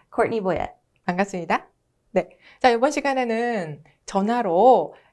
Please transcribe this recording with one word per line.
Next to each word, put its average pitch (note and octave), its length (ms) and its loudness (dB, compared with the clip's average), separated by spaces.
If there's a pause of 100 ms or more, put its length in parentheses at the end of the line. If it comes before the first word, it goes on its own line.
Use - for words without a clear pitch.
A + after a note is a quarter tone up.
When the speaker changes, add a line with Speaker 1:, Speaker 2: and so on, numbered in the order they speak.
Speaker 1:
코트니 A3+ 320 -2
보옙. F3+ 340 -4 (300)
Speaker 2:
반갑습니다. F#3 600 -4 (460)
네, F3+ 160 0 (320)
자, C4 100 4
이번 A#3+ 220 2
시간에는 A#3+ 880 -4 (240)
전화로 G3+ 880 2 (180)